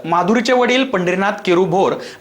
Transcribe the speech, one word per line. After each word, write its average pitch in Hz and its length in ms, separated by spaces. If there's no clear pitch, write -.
माधुरीचे 202 480
वडील 247 300
पंढरीनाथ 190 500
केरू 180 200
भोर, 170 280